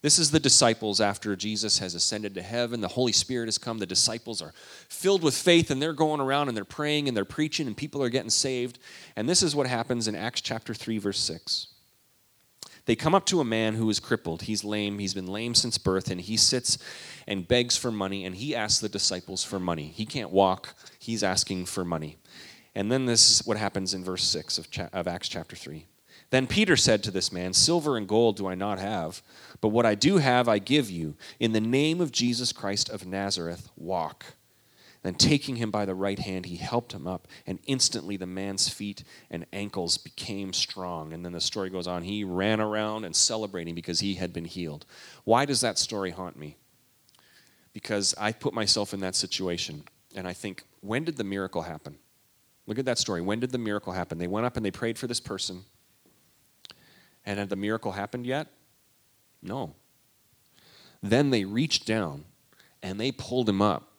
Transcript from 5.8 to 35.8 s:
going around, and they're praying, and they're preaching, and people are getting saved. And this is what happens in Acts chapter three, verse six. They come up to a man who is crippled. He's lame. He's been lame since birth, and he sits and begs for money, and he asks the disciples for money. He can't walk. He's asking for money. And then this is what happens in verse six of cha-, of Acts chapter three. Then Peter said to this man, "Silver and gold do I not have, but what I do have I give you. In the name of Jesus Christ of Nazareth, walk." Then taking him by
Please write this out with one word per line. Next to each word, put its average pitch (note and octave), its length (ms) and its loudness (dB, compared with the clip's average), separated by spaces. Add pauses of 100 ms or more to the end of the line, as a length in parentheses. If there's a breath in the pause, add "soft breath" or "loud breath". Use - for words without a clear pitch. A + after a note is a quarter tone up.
going D3+ 260 2
around, C#3 280 2
and A#2 100 -2
they're G2+ 80 -4
praying, D3 420 0
and B2 80 0
they're G2+ 80 2
preaching, D3+ 440 -2
and G#2+ 100 -6
people C#3+ 240 -4
are B2+ 80 2
getting A2+ 220 0
saved. B2 480 0 (360 loud breath)
And A2 140 0
this F3+ 140 4
is D3+ 120 2
what C#3 120 2
happens A#2+ 400 0
in G#2 80 -4
Acts G#2+ 260 -4
chapter A2+ 320 -6
three, A2 240 -4
verse G2+ 220 -2
six. - 480 -4 (1160 loud breath)
They A#2 100 4
come D#3+ 180 2
up F#3+ 140 4
to F3 140 2
a C3 40 2
man A2 300 2
who A2 160 2
is G2+ 80 2
crippled. F2 440 -2
He's G#2 200 -2
lame. G#2 340 -2
He's G2 160 -4
been F#2+ 140 -6
lame A2+ 260 -4
since A#2 240 2
birth, F#2+ 320 0
and F#2 100 -4
he G2 160 -4
sits - 440 2 (480 loud breath)
and F#2+ 200 -4
begs B2 300 4
for B2 140 -2
money, G2 340 -2
and F#2 100 -6
he C3 200 -6
asks G#2+ 240 0
the A2 100 -4
disciples F#2+ 540 -2
for G2 160 -4
money. E2 300 -2
He G#2+ 180 -8
can't A2 240 -6
walk. F#2+ 440 4 (220 loud breath)
He's A2+ 240 -4
asking F#2 460 0
for F#2 180 -4
money. D#2 320 -4 (560 loud breath)
And G2+ 180 0
then C3 140 2
this A#2 240 6
is - 160 4
what G#2+ 120 0
happens G2 360 -2
in F#2 100 -6
verse F2+ 200 -2
six - 340 -2
of - 140 -8
cha-, - 200 -8
of F2+ 160 -2
Acts F2 220 -4
chapter E2+ 260 -8
three. D#2 300 -12 (460 loud breath)
Then C3 160 4
Peter F#3+ 300 6
said A2 260 6
to G#2 80 -4
this F2+ 200 -2
man, F2+ 220 -4
"Silver D3+ 440 4
and G2+ 100 -4
gold A2 300 6
do G2 100 -2
I F#2 80 -2
not G2 240 -2
have, F#2+ 420 -4 (380 loud breath)
but A2 100 4
what A#2 160 4
I G#2+ 100 6
do E3+ 220 6
have B2 300 6
I G#2+ 120 6
give B2 300 2
you. D#2+ 260 -4 (240 loud breath)
In A2+ 120 2
the A2 100 4
name C#3+ 380 2
of D#3+ 120 0
Jesus A#2+ 420 0
Christ G2+ 360 -4
of F#2 160 -10
Nazareth, F2+ 720 -4
walk." E2 600 -6 (680 soft breath)
Then F2+ 120 -4
taking C#3 400 2
him A2+ 160 -2
by G#2 140 0